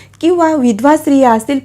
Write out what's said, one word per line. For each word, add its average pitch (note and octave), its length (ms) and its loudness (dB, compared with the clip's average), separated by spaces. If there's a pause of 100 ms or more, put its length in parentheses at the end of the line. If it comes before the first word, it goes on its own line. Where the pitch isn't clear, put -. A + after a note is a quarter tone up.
(220)
किंवा E4 340 0
विधवा B3 420 0
स्त्रिया C#4 340 2
असतील, A3+ 340 -2